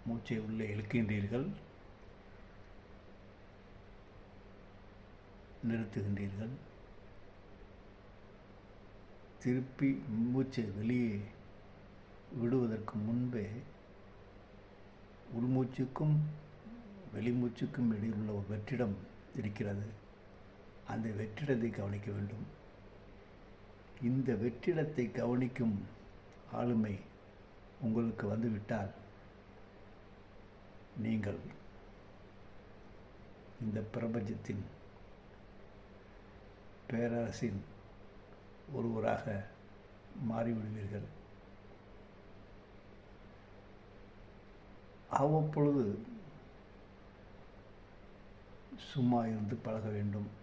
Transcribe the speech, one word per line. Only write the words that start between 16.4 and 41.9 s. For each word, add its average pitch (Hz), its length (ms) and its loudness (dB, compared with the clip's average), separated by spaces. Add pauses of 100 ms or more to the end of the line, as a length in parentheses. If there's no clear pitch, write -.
வெளிமூச்சுக்கும் 120 840 4
இடையில் 107 260 4
உள்ள 107 160 2
ஒரு 98 160 2
வெற்றிடம் 107 460 2 (400)
இருக்கிறது. 101 500 2 (1000)
அந்த 110 200 2 (120)
வெற்றிடத்தை 117 520 4
கவனிக்க 101 400 0
வேண்டும். 101 360 0 (1500)
இந்த 127 360 6
வெற்றிடத்தை 147 720 4
கவனிக்கும் 120 680 4 (760)
ஆளுமை 113 440 6 (880)
உங்களுக்கு 113 460 4
வந்துவிட்டால், 107 640 2 (2000)
நீங்கள் 107 440 4 (2250)
இந்த 107 180 2 (100)
பிரபஞ்சத்தின் 110 720 2 (2250)
பேரரசின் 117 760 4 (1120)
ஒருவராக 113 540 4 (1000)
மாறிவிடுவீர்கள். 107 800 2 (4000)